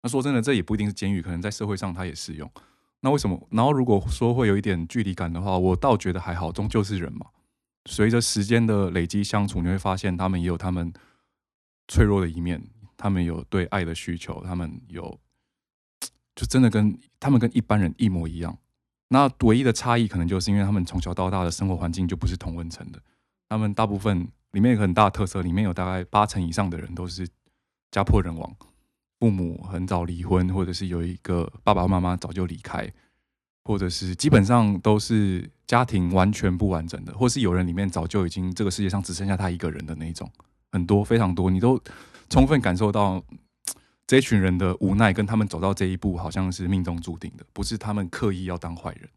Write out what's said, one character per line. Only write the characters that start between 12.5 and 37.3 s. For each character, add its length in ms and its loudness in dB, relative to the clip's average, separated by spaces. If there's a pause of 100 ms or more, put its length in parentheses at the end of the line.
他 140 -4
们 140 2
有 220 -4
对 200 0
爱 180 -2
的 100 -6
需 220 -8
求， 280 -12
他 120 -8
们 320 -6
有， 320 -14 (1160)
就 100 -6
真 160 2
的 80 6
跟， 280 2 (220)
他 120 -4
们 80 6
跟 160 2
一 40 6
般 200 2
人 180 2
一 100 0
模 200 0
一 100 -8
样。 200 -8 (500)
那 200 6 (140)
唯 160 6
一 60 2
的 100 4
差 240 0
异 100 2
可 100 -4
能 100 0
就 120 0
是 120 0
因 60 4
为 60 4
他 80 0
们 140 0
从 160 -4
小 100 -6
到 180 0
大 140 0
的 60 0
生 180 -2
活 80 0
环 160 -2
境 160 -2
就 80 -2
不 120 -2
是 100 -2
同 180 -8
温 140 -8
层 220 -14
的， 100 -18 (480)
他 80 -2
们 160 0
大 120 2
部 120 -2
分， 300 0 (240)
里 80 -2
面 140 6
有 40 2
个 60 2
很 100 2
大 120 6
的 60 4
特 140 -2
色， 160 -4
里 100 -2
面 120 2
有 100 0
大 100 -4
概 200 -4
八 220 2
成 160 -4
以 100 -2
上 180 -2
的 80 -6
人 160 -12
都 140 -8
是 200 -10 (640)
家 140 0
破 180 4
人 160 -4
亡， 180 -10 (640)
父 120 4
母 320 -2
很 240 -6
早 160 0
离 200 -6
婚， 300 2
或 100 0
者 80 -4
是 140 -6
有 160 -4
一 220 -4
个 280 -2 (120)
爸 100 4
爸 140 2
妈 120 2
妈 160 0
早 160 -8
就 140 -4
离 120 -8
开， 360 -10 (720)
或 100 0
者 140 -2
是 260 -4
基 140 0
本 160 8
上 340 4
都 180 4
是 540 0 (160)
家 160 4
庭 300 0
完 180 6
全 260 0
不 120 2
完 180 -2
整 160 -10
的， 140 -12
或 100 2
是 140 0